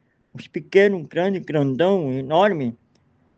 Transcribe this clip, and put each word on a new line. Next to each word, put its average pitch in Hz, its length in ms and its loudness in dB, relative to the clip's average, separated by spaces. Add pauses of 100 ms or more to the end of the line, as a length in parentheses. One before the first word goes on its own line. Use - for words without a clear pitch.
(360)
Uns - 120 -18
pequenos, 196 520 2
um 160 40 -10
grande, 180 360 -2
grandão, 151 720 0
enorme. 139 640 0 (640)